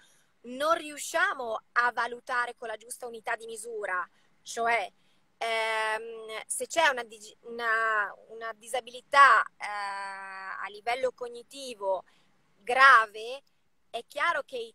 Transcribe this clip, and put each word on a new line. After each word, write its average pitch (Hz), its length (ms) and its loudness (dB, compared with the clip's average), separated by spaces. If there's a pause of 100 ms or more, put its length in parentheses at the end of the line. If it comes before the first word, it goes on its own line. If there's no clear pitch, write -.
(480)
non 294 280 0
riusciamo 302 840 -4 (120)
a 240 200 2
valutare 240 640 -4
con 240 100 -12
la 220 100 -8
giusta 240 300 -14
unità 233 300 -6
di 226 100 -16
misura. 214 640 -6 (340)
Cioè, 233 480 -2 (480)
ehm, 220 1080 -4
se - 200 -6
c'è 320 220 4
una 247 160 0
digi-, 214 380 -18
una, 226 720 0 (140)
una 226 260 -10
disabilità, 240 880 4
eh, - 240 -8
a 196 1000 -8
livello 240 440 -4
cognitivo 240 920 -8 (520)
grave, 233 880 6 (480)
è 233 160 -10
chiaro 302 360 -2
che - 140 -14
i 226 180 -10